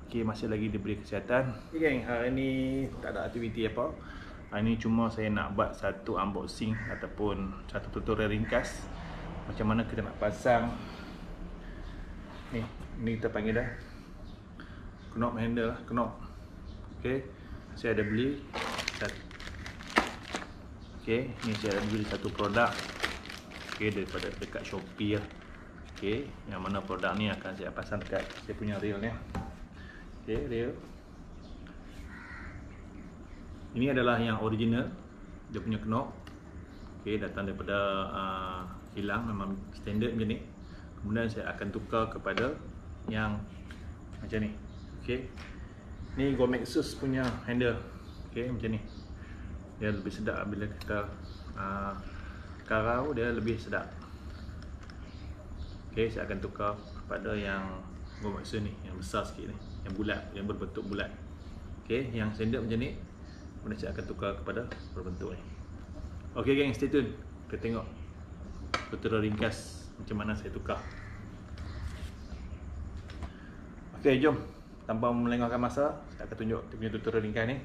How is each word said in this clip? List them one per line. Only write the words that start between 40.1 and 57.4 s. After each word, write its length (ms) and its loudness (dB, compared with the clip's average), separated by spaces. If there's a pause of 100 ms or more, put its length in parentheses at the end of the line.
macam 140 4
ni. 80 0 (640)
Kemudian 260 4
saya 240 -2
akan 160 -2
tukar 400 2
kepada 460 0 (560)
yang 260 2 (840)
macam 180 0
ni. 140 0 (480)
Okey. 260 -2 (840)
Ni 160 4
Gomexus 640 4
punya 320 4 (160)
handle. 320 6 (560)
Okey, 160 0
macam 240 0
ni. 80 2 (1040)
Dia 80 4
lebih 240 -2
sedap 320 0
bila 240 0
kita, 400 -2 (480)
ah, 400 0 (640)
karau, 480 4
dia 240 4
lebih 240 2
sedap. 320 -2 (2000)
Okey, 160 4
saya 160 0
akan 160 -2
tukar 400 0
kepada 560 -4
yang 480 -2 (400)